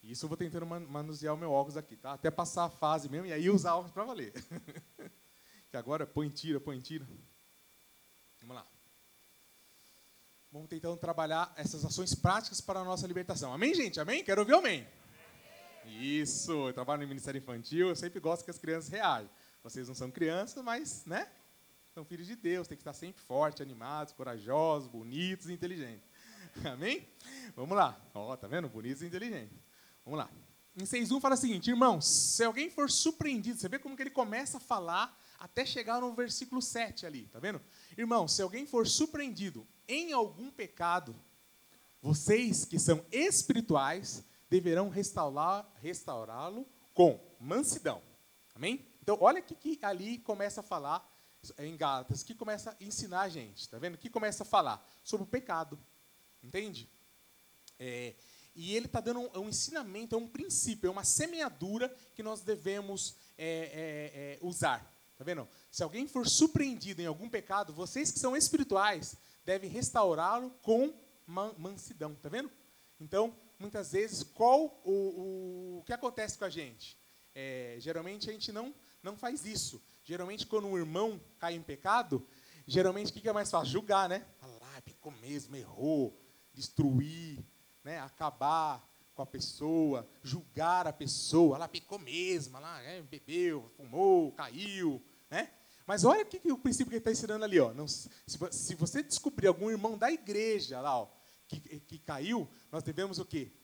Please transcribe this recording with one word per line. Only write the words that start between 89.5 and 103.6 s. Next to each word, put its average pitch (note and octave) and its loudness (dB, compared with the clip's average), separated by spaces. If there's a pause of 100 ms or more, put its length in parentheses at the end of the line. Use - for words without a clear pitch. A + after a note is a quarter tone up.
julgar E3 0
a D3+ -2
pessoa, D3+ 6
"Ela D#3+ -6
pecou F#3+ -10
mesmo, D#3 -2
ela, D3+ -12
é, E3 -12
bebeu, D3 -2
fumou, D#3 6
caiu", D#3+ -4 (300)
né? - -4 (340)
Mas F#3+ 2
olha F4+ 8
o - 0
que, F#4 -10
que E4+ 2
o C4 2
princípio B3+ 0
que A#3 -6
ele A3+ -2
tá A3+ 2
ensinando G#3+ -2
ali, F#3+ 6
ó. A#2 6
Não, D3 -6
se - -6 (300)
vo-, F3 -4
se - -4
você C4+ 0
descobrir - -2
algum F#3+ 6
irmão G#3+ 0
da A#3+ 4
igreja G#3 -2
lá, C3+ 0
ó, G#2 -4 (400)
que, D3 -8 (200)
que D#3 -18
caiu, D#3+ -4 (220)
nós D#3+ -4
devemos F3 -4
o F3+ -6
quê? C3+ -6 (120)